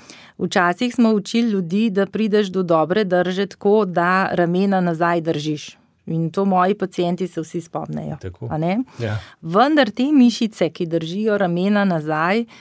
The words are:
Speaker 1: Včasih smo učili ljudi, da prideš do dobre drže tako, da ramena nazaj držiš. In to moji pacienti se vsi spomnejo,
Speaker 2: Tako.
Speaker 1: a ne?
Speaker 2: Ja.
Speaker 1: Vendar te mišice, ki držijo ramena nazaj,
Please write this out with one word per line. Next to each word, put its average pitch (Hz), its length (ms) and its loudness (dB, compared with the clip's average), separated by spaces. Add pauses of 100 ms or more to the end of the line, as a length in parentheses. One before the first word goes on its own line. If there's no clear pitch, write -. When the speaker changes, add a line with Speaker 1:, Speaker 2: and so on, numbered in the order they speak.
(360)
Speaker 1:
Včasih 185 560 0
smo 233 200 4
učili 226 380 0
ljudi, 196 400 0
da 196 160 0
prideš 208 420 0
do 185 160 -2
dobre 170 400 2
drže 180 440 0
tako, 208 380 2
da 180 440 0
ramena 180 520 2
nazaj 170 400 0
držiš. 151 560 -4 (300)
In 165 220 -2
to 196 160 -2
moji 185 300 2
pacienti 180 520 -2
se 165 140 -6
vsi 165 200 -8
spomnejo, 151 560 -10
Speaker 2:
Tako. 95 300 -12
Speaker 1:
a 156 100 -6
ne? 175 200 -2 (200)
Speaker 2:
Ja. 107 220 -4 (200)
Speaker 1:
Vendar 233 480 2
te 247 180 -4
mišice, 240 640 2
ki 170 160 -6
držijo 170 520 -2
ramena 196 480 0
nazaj, 170 600 0 (160)